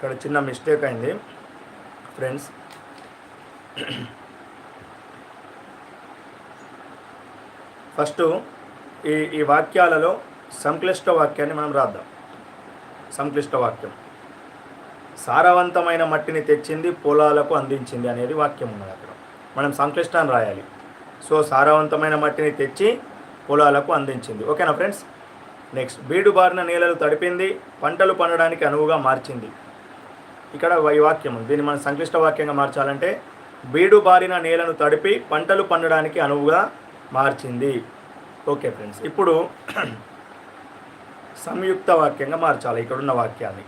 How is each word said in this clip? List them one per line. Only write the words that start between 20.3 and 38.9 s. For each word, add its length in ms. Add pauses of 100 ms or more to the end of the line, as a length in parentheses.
రాయాలి. 320 (680)
So, 120
సారవంతమైన 720
మట్టిని 360
తెచ్చి 480 (520)
పొలాలకు 420
అందించింది. 520
ఓకేనా, 280
ఫ్రెండ్స్? 300 (720)
నెక్స్ట్, 280
"బీడు 280
బారిన 320
నేలలు 320
తడిపింది, 680 (220)
పంటలు 300
పండడానికి 520
అనువుగా 320
మార్చింది." 520 (1080)
ఇక్కడ 280 (120)
ఈ 40
వాక్యం 360
ఉంది. 140
దీన్ని 180
మనం 120
సంక్లిష్ట 380
వాక్యంగా 360
మార్చాలంటే, 680 (480)
"బీడు 260
బారిన 420
నేలను 340
తడిపి, 600
పంటలు 300
పండడానికి 580
అనువుగా 500 (420)
మార్చింది." 720 (640)
ఓకే, 220
ఫ్రెండ్స్, 320